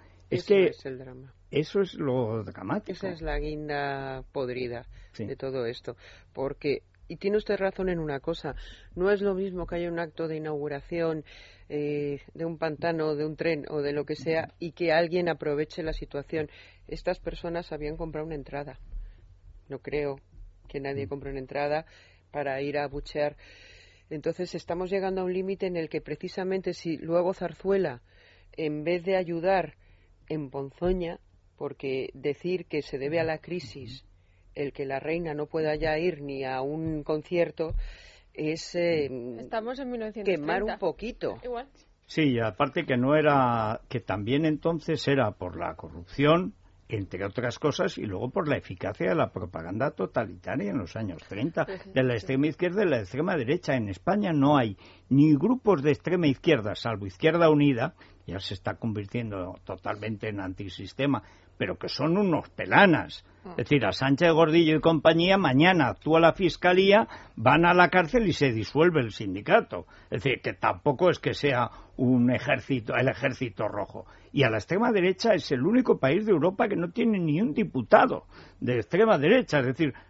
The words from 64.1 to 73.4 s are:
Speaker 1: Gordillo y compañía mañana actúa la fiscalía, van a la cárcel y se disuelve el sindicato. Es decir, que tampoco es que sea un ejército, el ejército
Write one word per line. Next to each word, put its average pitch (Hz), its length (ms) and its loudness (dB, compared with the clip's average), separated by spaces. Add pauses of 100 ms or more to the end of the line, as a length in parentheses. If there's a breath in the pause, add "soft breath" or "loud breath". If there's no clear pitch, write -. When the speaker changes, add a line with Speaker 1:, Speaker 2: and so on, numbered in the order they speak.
Speaker 1:
Gordillo 156 460 6
y 147 40 0
compañía 165 560 6
mañana 156 520 6
actúa 156 300 2
la 160 140 8
fiscalía, 190 720 6 (280 loud breath)
van 139 300 6
a 175 80 6
la 180 160 8
cárcel 185 380 2
y 147 60 2
se 139 200 4
disuelve 147 480 2
el 110 100 -2
sindicato. 101 720 0 (240 soft breath)
Es 127 140 -6
decir, 127 180 0
que 113 120 -4
tampoco 123 560 2
es 139 100 0
que 123 140 -2
sea 123 360 0 (280 loud breath)
un 127 340 4
ejército, 123 640 -2
el 127 140 2
ejército 120 580 -4